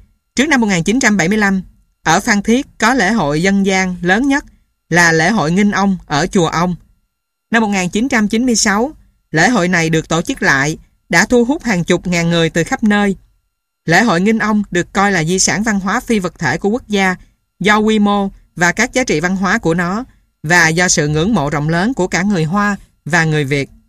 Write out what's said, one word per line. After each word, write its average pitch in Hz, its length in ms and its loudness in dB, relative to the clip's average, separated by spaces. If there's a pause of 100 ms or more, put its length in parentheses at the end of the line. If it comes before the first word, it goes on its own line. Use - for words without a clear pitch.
(340)
trước 269 140 2
năm 277 120 2
một 226 60 0
nghìn 175 180 0
chín 240 160 0
trăm 214 160 2
bảy 165 120 0
mươi 214 100 0
lăm, 196 240 0 (400)
ở 175 180 2
Phan 202 220 0
Thiết 240 240 0 (120)
có 226 160 2
lễ 208 180 2
hội 156 300 0
dân 196 240 2
gian 185 360 0
lớn 208 260 2
nhất 277 160 0 (440)
là 165 240 4
lễ 160 180 2
hội 165 220 0
Nghinh 202 200 2
Ông 190 340 0
ở 151 200 -2
Chùa 175 200 2
Ông. 170 300 -2 (720)
Năm 226 120 2
một 214 60 0
nghìn 185 220 -2
chín 233 180 -2
trăm 202 200 0
chín 226 180 0
mươi 233 100 2
sáu, 208 360 0 (380)
lễ 165 180 2
hội 190 200 2
này 165 220 0
được 160 180 -2
tổ 170 140 0
chức - 200 -8
lại, 151 360 0 (300)
đã 170 160 2
thu 240 200 2
hút 294 180 -4
hàng 220 220 -2
chục 180 220 -2
ngàn 170 240 0
người 165 200 0
từ 165 140 0
khắp - 180 -4
nơi. 208 340 2 (680)
Lễ 175 180 2
hội 180 180 2
Nghinh 220 180 2
Ông 214 320 0
được 175 220 -4
coi 202 200 2
là 165 120 0
di 180 140 0
sản 180 240 0
văn 208 180 -2
hóa 202 200 -2
phi 233 180 -2
vật 180 200 -6
thể 156 200 -2
của 202 100 -2
quốc 240 200 -4
gia 196 280 0 (440)
do 208 180 2
quy 214 200 2
mô 202 300 0 (280)
và 175 160 0
các 240 200 -4
giá 254 120 0
trị 220 160 -2
văn 185 160 -2
hóa 196 220 -2
của 165 160 0
nó, 185 300 -2 (380)
và 165 260 2
do 180 200 0
sự 147 200 0
ngưỡng 160 260 0
mộ 143 160 0
rộng 147 180 -4
lớn 180 260 0
của 180 120 -2
cả 170 160 -2
người 196 220 0
Hoa 202 320 -2 (280)
và 160 200 0
người 151 200 0
Việt. 135 260 -4 (180)